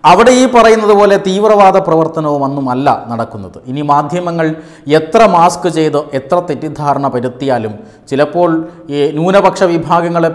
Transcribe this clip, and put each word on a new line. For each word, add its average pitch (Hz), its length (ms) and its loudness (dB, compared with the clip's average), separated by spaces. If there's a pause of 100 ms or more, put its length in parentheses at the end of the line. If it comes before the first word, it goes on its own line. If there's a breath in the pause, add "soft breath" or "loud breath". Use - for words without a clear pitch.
(120)
അവിടെ 226 300 6
ഈ - 20 6 (120)
പറയുന്നത് 220 440 4
പോലെ 202 180 4 (100)
തീവ്രവാദ 202 480 4 (120)
പ്രവർത്തനവും 156 600 -2
ഒന്നുമല്ല 135 400 -2 (240)
നടക്കുന്നത്. 110 460 -10 (120)
ഇനി 143 120 -8 (120)
മാധ്യമങ്ങൾ 165 520 -2 (540 loud breath)
എത്ര 220 200 0 (180)
മാസ്ക് 170 400 0
ചെയ്ത് 147 220 0 (180)
എത്ര 175 200 -2 (100)
തെറ്റിദ്ധാരണ 147 680 -4
പരത്തിയാലും 123 580 -4 (380 loud breath)
ചിലപ്പോൾ 147 400 0 (440 loud breath)
ഈ 143 40 -2 (180)
ന്യൂനപക്ഷ 190 460 0 (100)
വിഭാഗങ്ങളെ 170 640 0